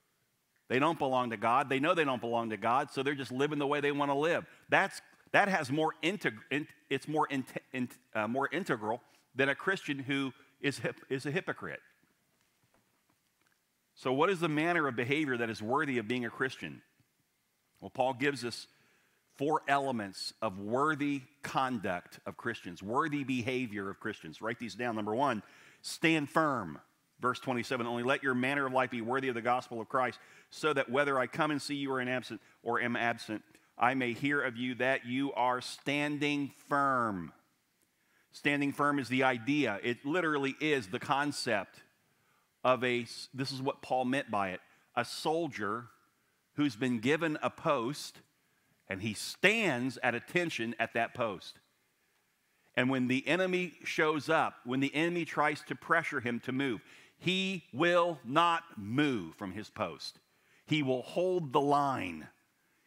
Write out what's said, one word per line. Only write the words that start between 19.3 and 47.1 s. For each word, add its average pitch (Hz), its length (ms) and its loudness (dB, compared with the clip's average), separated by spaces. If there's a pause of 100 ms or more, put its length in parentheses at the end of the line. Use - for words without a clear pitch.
four 151 320 0
elements 131 720 0
of 101 180 -2
worthy 139 640 0 (200)
conduct 107 840 -2
of - 140 -10
Christians, 95 440 -8
worthy 143 420 -2
behavior 120 640 -4
of - 100 -12
Christians. 90 400 -10
Write 113 180 -6
these 107 160 -10
down. 113 220 -4
Number 104 180 -2
one, 123 280 0 (400)
stand 160 480 0
firm. 120 500 0 (400)
Verse 123 180 0
twenty-seven, 120 480 -2
"Only 120 160 -2
let 135 200 2
your 135 120 2
manner 135 320 0
of 127 60 -4
life 127 180 2
be 120 120 -4
worthy 131 260 -2
of 123 60 -2
the 117 80 -4
gospel 123 380 0
of 104 80 -8
Christ, 127 300 0 (320)
so 156 220 0
that 139 180 2
whether 139 280 2
I 123 80 2
come 151 240 0
and 143 120 0
see 143 140 -4
you 139 160 -2
or 131 80 0
am 123 80 -2
absent, 123 320 -4 (220)
or 117 180 0
am 120 160 0
absent, 117 480 0 (340)
I 123 160 4
may 123 180 0
hear 139 300 0
of 123 140 -4
you 127 200 -4
that 123 300 2
you 135 280 -2
are 123 260 2
standing 147 920 -2 (160)
firm." 120 640 2 (1000)
Standing 143 400 2
firm 143 260 2
is 120 100 -4
the 131 140 2
idea. 127 600 2
It 117 220 -2
literally 147 560 0
is 151 280 0
the 123 100 -4
concept 135 840 -2 (800)
of 127 200 4
a, 120 220 0 (280)
this 135 160 -4
is 131 100 -8
what 135 220 -4
Paul 131 220 -2
meant 131 260 0
by 101 200 0
it, 92 100 -8 (340)
a 120 100 0
soldier 120 800 -2 (680)
who's 143 220 2
been 123 240 0
given 151 420 2